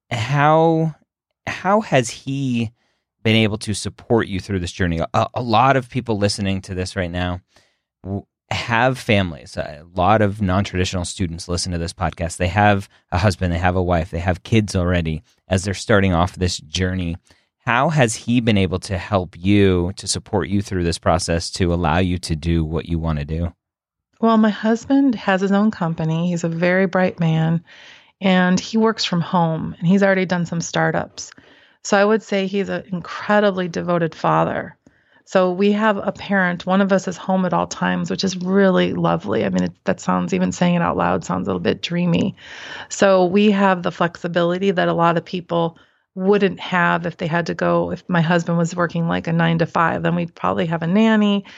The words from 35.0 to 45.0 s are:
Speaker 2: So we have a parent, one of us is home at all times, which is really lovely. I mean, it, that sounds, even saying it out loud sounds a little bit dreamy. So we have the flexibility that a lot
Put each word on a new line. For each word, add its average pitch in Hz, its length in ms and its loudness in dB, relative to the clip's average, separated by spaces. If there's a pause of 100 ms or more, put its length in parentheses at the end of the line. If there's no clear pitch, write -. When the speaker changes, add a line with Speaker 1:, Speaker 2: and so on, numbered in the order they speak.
Speaker 2:
So 185 280 2
we 202 200 2
have 214 240 2
a 196 160 -4
parent, 180 540 -2
one 190 160 2
of 196 100 2
us 185 160 0
is - 80 -8
home 190 300 -2
at 175 80 -2
all 175 120 0
times, 180 440 -2
which 185 140 -4
is 190 120 -2
really 180 560 2
lovely. 170 520 0
I 202 40 -2
mean, 180 160 0
it, 175 80 -4 (120)
that 185 160 -2
sounds, 185 340 -2
even 185 180 0
saying 175 220 2
it 170 80 0
out - 160 0
loud 98 260 0
sounds - 240 -4
a - 20 -4
little 92 100 -2
bit 95 200 0
dreamy. 175 560 -2 (540)
So 190 340 4
we 208 260 4
have 196 320 2
the 180 80 -2
flexibility 175 800 -2
that 175 180 0
a 170 40 0
lot 170 240 2